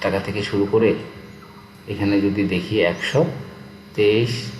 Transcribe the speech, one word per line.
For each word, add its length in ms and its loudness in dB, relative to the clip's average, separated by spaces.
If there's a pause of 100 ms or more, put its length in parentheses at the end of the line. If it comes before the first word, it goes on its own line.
টাকা 180 0
থেকে 240 -4
শুরু 280 0
করে 240 4 (960)
এখানে 320 2
যদি 240 2
দেখি 360 0
একশো 440 2 (680)
তেইশ, 360 4 (300)